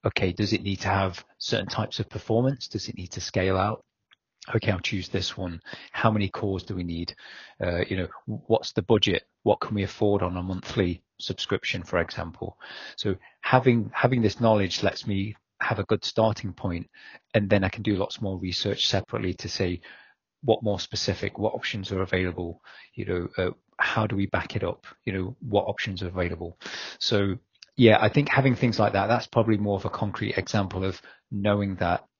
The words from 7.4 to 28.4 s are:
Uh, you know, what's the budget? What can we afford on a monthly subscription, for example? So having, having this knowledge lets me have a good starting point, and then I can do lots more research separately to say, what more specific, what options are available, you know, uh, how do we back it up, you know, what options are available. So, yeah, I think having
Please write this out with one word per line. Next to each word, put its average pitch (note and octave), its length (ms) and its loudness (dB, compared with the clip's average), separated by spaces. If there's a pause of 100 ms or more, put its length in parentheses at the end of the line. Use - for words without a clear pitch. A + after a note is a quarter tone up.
Uh, F2 260 0
you F#2+ 80 -2
know, F2+ 120 -2 (180)
what's - 460 0
the G#2 100 0
budget? G#2 420 4 (180)
What - 180 4
can - 140 -4
we G2+ 80 0
afford G2+ 400 2
on F2+ 140 -2
a F2+ 60 -4
monthly F#2 600 -2 (160)
subscription, - 640 -4
for F2+ 160 0
example? E2+ 580 -6 (400)
So F#2+ 200 -2 (240)
having, B2 520 4
having B2 300 2
this G#2 180 2
knowledge G#2+ 420 4
lets - 240 -2
me G2+ 300 -2 (240)
have - 180 0
a G2+ 60 -2
good - 200 0
starting A2 480 0
point, F2 360 -4 (460)
and G#2 160 4
then G2 140 6
I F#2 60 2
can A2 120 -10
do G#2 140 2
lots - 240 -4
more F#2+ 180 -4
research F#2 480 -2
separately - 480 -2
to - 140 -10
say, F2+ 320 -2 (600)
what A2 200 2
more G2+ 160 0
specific, - 600 -4
what G#2+ 160 -2
options - 360 -6
are F#2+ 120 -2
available, F2+ 600 -4 (320)
you F#2+ 100 -8
know, F2+ 320 -4
uh, F2+ 140 0 (280)
how - 280 0
do G2+ 100 -2
we G2 100 0
back - 300 -4
it G#2 60 -2
up, - 240 -6 (180)
you G2+ 80 -4
know, F#2+ 280 -4
what G2+ 240 2
options F#2+ 380 -6
are F2+ 60 -4
available. F2 500 -4 (400)
So, G2 380 2 (400)
yeah, A2+ 240 10
I A2 80 4
think D3 200 2
having C3 260 4